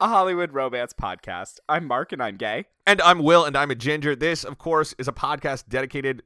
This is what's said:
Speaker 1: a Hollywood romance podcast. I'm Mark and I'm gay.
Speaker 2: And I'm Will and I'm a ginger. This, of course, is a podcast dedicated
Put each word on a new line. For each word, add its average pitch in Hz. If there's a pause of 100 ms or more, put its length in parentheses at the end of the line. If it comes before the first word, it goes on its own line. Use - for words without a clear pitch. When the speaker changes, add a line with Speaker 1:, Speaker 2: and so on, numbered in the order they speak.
Speaker 1:
a 190
Hollywood 185
romance 123
podcast. 92
I'm 156
Mark 131
and -
I'm 107
gay. 113 (200)
Speaker 2:
And 196
I'm 175
Will 165
and 143
I'm 143
a 127
ginger. 143
This, 156
of -
course, 156
is 127
a 135
podcast 143
dedicated 131